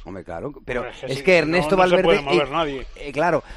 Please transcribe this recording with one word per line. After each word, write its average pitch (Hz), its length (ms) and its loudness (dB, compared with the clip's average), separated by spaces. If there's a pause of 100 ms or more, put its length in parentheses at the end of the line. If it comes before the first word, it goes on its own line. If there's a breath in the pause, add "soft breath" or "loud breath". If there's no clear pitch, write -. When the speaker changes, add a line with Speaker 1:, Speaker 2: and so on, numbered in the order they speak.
Speaker 1:
Hombre, 90 180 -14
claro, 117 300 -12 (120)
pero 123 180 -6
Speaker 2:
Hombre, 120 120 -12
es - 60 -18
que 131 120 -12
Speaker 1:
es 139 60 -8
Speaker 2:
sí, 139 60 -10
Speaker 1:
que 185 80 4
Speaker 2:
no, 175 60 6
Speaker 1:
Ernesto 180 380 0
Speaker 2:
no 185 120 6
se - 0 - (140)
puede - 160 4
Speaker 1:
Valverde, - 40 -4
Speaker 2:
mover 147 240 2
Speaker 1:
eh, 131 40 -8
Speaker 2:
nadie. 143 360 -4 (100)
Speaker 1:
eh, 143 160 -12
claro, 151 300 0 (140 loud breath)